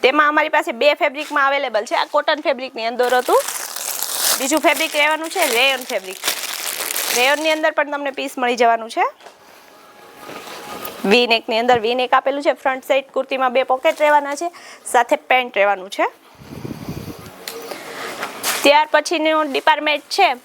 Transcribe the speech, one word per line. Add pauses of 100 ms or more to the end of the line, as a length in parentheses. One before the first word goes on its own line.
તેમાં
અમારી
પાસે
બે (120)
ફેબ્રિકમાં
અવેલેબલ
છે.
આ
કોટન
ફેબ્રિકની
અંદર
હતું, (960)
બીજું
ફેબ્રિક
રહેવાનું
છે (140)
રેયોન
ફેબ્રિક. (1000)
રેયોનની
અંદર
પણ
તમને
પીસ
મળી
જવાનું
છે. (2000)
વી
નેકની
અંદર
વી
નેક
આપેલું
છે,
ફ્રન્ટ
સાઈડ
કુર્તીમાં
બે
પોકેટ
રહેવાના
છે, (460)
સાથે (140)
પેન્ટ
રહેવાનું
છે. (2500)
ત્યાર
પછીનું
ડિપાર્ટમેન્ટ
છે (180)